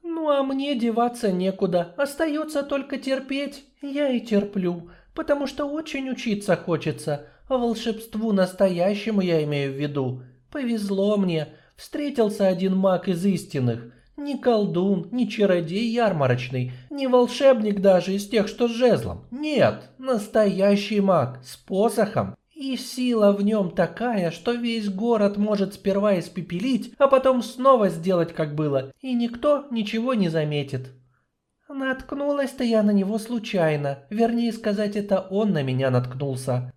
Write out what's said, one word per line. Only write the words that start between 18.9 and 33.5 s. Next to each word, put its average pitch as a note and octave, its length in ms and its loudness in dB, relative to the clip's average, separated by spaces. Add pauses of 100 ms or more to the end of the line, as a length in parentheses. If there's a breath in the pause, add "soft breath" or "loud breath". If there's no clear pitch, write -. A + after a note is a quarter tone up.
Нет, B3 680 0
настоящий G3+ 1000 2
маг, F3 420 2
с - 140 -18
посохом. G3+ 800 0 (180)
И C4+ 220 -6
сила A3+ 560 2
в G3+ 100 0
нем G3+ 300 0
такая, F#3+ 580 -2
что A#3+ 220 -6
весь A#3 360 -2
город G3+ 480 2
может G3+ 380 0
сперва G3 460 2
испепелить, F#3+ 760 -4
а C#4 120 4
потом C4 340 4
снова B3+ 460 4
сделать, E3 440 0
как D3+ 220 -4
было, C#3 460 -2
и C4 140 -4
никто C4 580 0
ничего A3+ 420 -2
не G3 140 2
заметит. D3 640 -2 (760)
Наткнулась-то C#4 920 -4
я A3 220 2
на G#3 80 4
него G3 260 0
случайно, D#3+ 920 -2